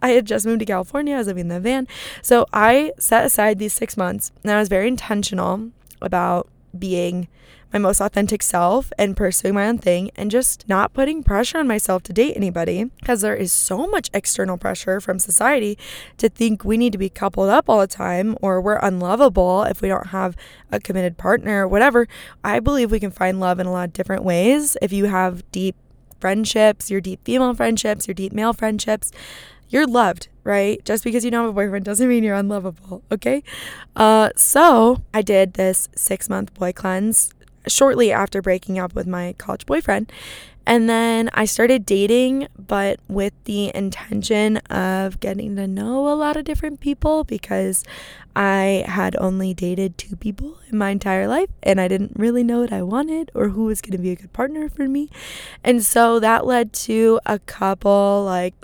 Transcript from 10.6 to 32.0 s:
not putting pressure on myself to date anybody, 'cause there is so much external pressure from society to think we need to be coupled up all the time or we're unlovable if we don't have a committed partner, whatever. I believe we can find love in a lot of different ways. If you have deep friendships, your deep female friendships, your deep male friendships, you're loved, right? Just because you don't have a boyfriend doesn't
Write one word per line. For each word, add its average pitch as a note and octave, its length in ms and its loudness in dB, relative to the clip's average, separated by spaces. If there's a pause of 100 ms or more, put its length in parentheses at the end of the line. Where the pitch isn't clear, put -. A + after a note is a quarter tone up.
not G3 260 2
putting C#4+ 300 -2
pressure A#3 340 2
on D4+ 80 0
myself G#3 380 0
to - 80 -12
date A#3 240 2
anybody, F3+ 520 -2 (160)
'cause A#3+ 160 0
there G#3+ 140 0
is G3 180 -2
so A#3+ 360 -2
much G4+ 260 -2
external F#3+ 420 -2
pressure F#3+ 440 -4
from F#3+ 180 -4
society G#3+ 580 0 (400)
to G#3+ 120 0
think A3 360 0
we G#3+ 120 2
need A#3 160 2
to G3 60 -6
be F#3+ 100 -2
coupled G3 400 -2
up C4 200 4
all G#3+ 120 6
the G3 80 2
time F#3+ 520 -4
or F#3 200 0
we're G#3 160 0
unlovable F#3+ 880 2
if - 180 -4
we F#3+ 60 -2
don't F#3+ 200 -2
have F#3 280 -4 (340)
a - 80 -4
committed F3+ 400 -2
partner, G3 480 0
whatever. A#3 400 4 (380)
I G#3 160 0
believe A#3+ 320 0
we A3 80 0
can G3 100 -4
find F#3 300 -2
love F3+ 180 0
in F3+ 80 -4
a F3+ 60 -4
lot F3+ 160 -4
of E3 40 -12
different F#3+ 300 -4
ways. G#3+ 580 2
If F#3+ 120 -2
you G3+ 140 0
have F#3 440 -2
deep F#3+ 240 -4 (460)
friendships, G#3 720 2
your G3 80 -2
deep F#3 240 -10
female B3 300 0
friendships, G#3+ 520 -2
your - 80 -8
deep F#3+ 180 -6
male A3 200 0
friendships, G#3+ 580 -4 (580)
you're D4 180 2
loved, A3+ 420 0 (160)
right? G3+ 400 0
Just G#3+ 180 -2
because A#3 220 -2
you A#3+ 80 -2
don't A#3 140 0
have A3+ 40 -2
a - 40 -6
boyfriend G3 300 -2
doesn't G#3 240 2